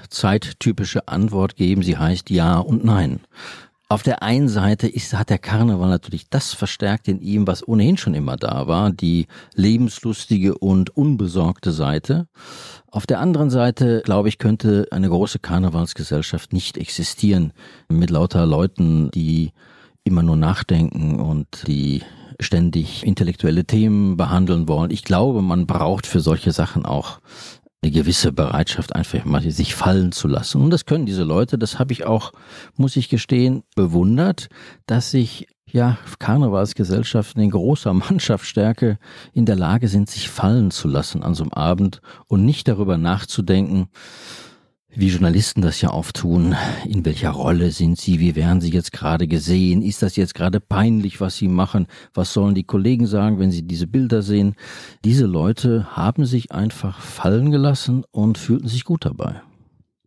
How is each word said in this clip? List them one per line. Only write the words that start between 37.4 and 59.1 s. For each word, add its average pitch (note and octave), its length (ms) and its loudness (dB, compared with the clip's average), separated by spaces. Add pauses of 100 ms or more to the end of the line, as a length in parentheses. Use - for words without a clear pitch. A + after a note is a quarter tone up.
in G#2 80 4
großer G#2 420 0
Mannschaftsstärke A2 1080 0 (340)
in A#2 140 2
der G#2 100 4
Lage G2+ 320 2
sind, G2+ 200 2
sich - 200 -10
fallen G#2 420 2
zu - 160 -6
lassen C#2+ 380 -2
an E2 100 0
so D#2+ 80 -4
einem D2 120 -6
Abend F2+ 480 0 (260)
und G2 160 4
nicht C#3+ 240 0
darüber F#2+ 300 0
nachzudenken, F#2 920 0 (1080)
wie G2 140 2
Journalisten F#2 540 2
das E2 180 0
ja D2+ 100 0
oft - 260 -6
tun, F2 380 2 (300)
in F#2+ 220 -2
welcher D#2 240 -2
Rolle E2 400 0
sind E2+ 280 0
sie, F2 220 0
wie E2+ 160 2
werden E2+ 240 2
sie F2 80 -2
jetzt E2+ 240 -2
gerade D#2+ 340 -2
gesehen, F2 540 2
ist G2+ 220 -2
das G2 140 -2
jetzt F#2 180 -2
gerade F#2 260 -2
peinlich, G#2+ 580 0
was F#2 200 -4
sie G2 100 -2
machen, F2+ 380 0 (260)
was - 220 -4
sollen G2+ 200 2
die F#2+ 100 -2
Kollegen A#2 420 0
sagen, G#2 320 0
wenn F#2+ 120 2
sie E2+ 160 -4
diese E2+ 200 -4
Bilder A#2 340 0
sehen. G2+ 340 0 (480)
Diese B2 220 4
Leute G#2 640 0 (100)
haben B2 300 0
sich A#2+ 260 -2
einfach G2+ 480 -4
fallen A#2 500 0
gelassen C3+ 600 2
und G#2+ 260 2
fühlten B2+ 320 -2
sich A#2+ 160 -4
gut E3 220 -2
dabei. - 340 -8 (680)